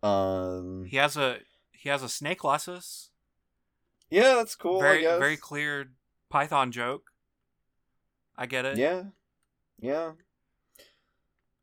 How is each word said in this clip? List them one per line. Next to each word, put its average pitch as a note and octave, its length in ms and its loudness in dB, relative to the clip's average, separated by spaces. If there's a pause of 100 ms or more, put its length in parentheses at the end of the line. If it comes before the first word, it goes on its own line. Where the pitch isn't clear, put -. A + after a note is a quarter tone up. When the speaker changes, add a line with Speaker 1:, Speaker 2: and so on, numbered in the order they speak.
Speaker 1:
Um, F#2 840 -2
Speaker 2:
He C3+ 100 -4
has D3 180 2
a, C3 220 0 (340)
he - 160 -12
has C#3 140 0
a A#2+ 60 -10
snake D#3 360 -6
lessus. E3 640 -4 (1000)
Speaker 1:
Yeah, B3 260 8
that's A3+ 180 -2
cool, F3+ 260 -2
I - 20 2
Speaker 2:
Very, D3 200 6
Speaker 1:
guess. E3+ 160 2
Speaker 2:
very C#3+ 180 2
clear D3 540 -6 (400)
Python C#3 420 2
joke. A#2+ 380 -6 (1300)
I B2+ 100 -6
get B2+ 180 -4
it. C3+ 140 -2
Speaker 1:
Yeah. F3 260 0 (760)
Yeah. D#3 320 -4 (1500)